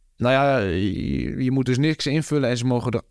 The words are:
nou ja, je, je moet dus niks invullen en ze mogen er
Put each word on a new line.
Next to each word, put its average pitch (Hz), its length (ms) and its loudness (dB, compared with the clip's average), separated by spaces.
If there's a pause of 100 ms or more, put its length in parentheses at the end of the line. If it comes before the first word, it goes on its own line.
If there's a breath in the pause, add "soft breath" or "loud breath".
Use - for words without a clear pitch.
(160)
nou 120 180 2
ja, 139 240 4
je, 95 840 -2
je 127 80 0
moet 131 160 0
dus 127 120 2
niks 151 280 0
invullen 147 420 0
en 123 80 0
ze 117 80 -4
mogen 123 280 0
er 113 180 -2